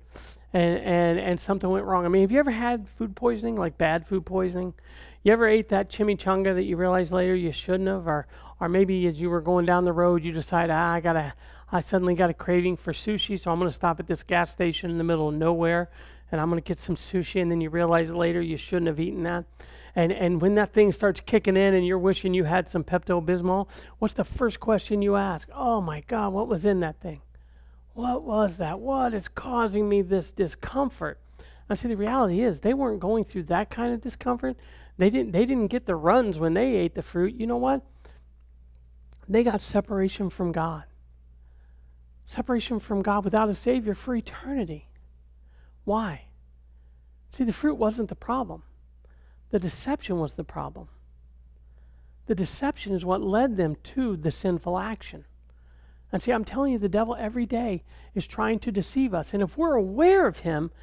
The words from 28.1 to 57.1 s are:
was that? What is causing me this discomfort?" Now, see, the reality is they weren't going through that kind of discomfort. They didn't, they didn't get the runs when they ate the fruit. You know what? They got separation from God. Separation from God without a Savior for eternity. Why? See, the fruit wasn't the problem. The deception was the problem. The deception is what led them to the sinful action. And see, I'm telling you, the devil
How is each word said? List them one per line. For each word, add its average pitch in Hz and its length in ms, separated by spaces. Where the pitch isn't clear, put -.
was 214 340
that? 175 220
What 254 340
is 196 140
causing 220 600
me 202 140
this 180 300
discomfort?" 190 880
Now, 202 60
see, 240 120
the 226 80
reality 214 460
is 196 180
they 220 140
weren't 247 260
going 208 240
through 185 200
that 170 260
kind 240 240
of 226 80
discomfort. 247 560
They 190 140
didn't, 214 200
they 190 140
didn't 247 220
get 240 180
the 180 100
runs 180 440
when 165 160
they 240 200
ate 175 200
the 160 80
fruit. 185 320
You 233 100
know 240 120
what? 262 260
They 220 140
got 208 180
separation 196 680
from 175 200
God. 160 340
Separation 233 540
from 202 240
God 202 200
without 214 240
a 202 80
Savior 233 380
for 247 220
eternity. 226 760
Why? 202 420
See, - 140
the 226 100
fruit 294 220
wasn't 220 340
the 175 60
problem. 220 480
The 202 100
deception 185 600
was 151 140
the 165 100
problem. 147 460
The 226 80
deception 196 600
is 180 120
what 185 160
led 214 340
them 160 280
to 233 340
the 156 140
sinful 180 480
action. 190 460
And 185 100
see, 240 100
I'm 226 140
telling 269 280
you, 226 60
the 202 100
devil 220 260